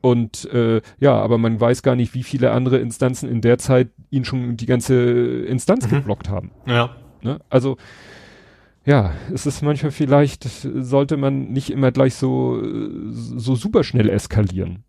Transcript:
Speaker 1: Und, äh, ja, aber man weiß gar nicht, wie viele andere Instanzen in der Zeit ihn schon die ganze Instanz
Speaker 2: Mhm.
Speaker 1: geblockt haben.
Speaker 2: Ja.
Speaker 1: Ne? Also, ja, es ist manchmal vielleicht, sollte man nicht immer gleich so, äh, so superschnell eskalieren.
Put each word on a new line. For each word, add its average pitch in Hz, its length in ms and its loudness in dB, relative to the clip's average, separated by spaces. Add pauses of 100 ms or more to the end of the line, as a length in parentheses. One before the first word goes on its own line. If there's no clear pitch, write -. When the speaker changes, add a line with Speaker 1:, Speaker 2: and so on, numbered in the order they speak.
Speaker 1:
Und, 120 440 2
äh, 113 360 0 (200)
ja, 135 140 6
aber 110 220 2
man 113 220 0
weiß 120 240 2
gar 127 140 2
nicht, 120 160 -2
wie 127 100 -6
viele 123 280 0
andere 127 260 2
Instanzen 123 500 -2
in 117 140 -2
der 120 160 4
Zeit 127 320 2 (200)
ihn 135 140 0
schon 123 320 -4
die 117 100 -8
ganze 123 300 2 (480)
Instanz 190 440 0
Speaker 2:
Mhm. - 100 -2
Speaker 1:
geblockt 120 320 -4
haben. 95 220 -6 (140)
Speaker 2:
Ja. 120 300 0 (260)
Speaker 1:
Ne? 139 180 -6 (100)
Also, 131 260 2 (1080)
ja, 117 260 4 (220)
es - 120 -6
ist 143 160 -4
manchmal 147 300 0
vielleicht, 143 540 2
sollte 135 720 -2
man 135 340 -2
nicht 135 180 -4
immer 131 220 2
gleich 131 240 2
so, 127 480 -2
äh, 107 260 -6 (220)
so 117 440 -4
superschnell 120 540 0
eskalieren. 95 800 -2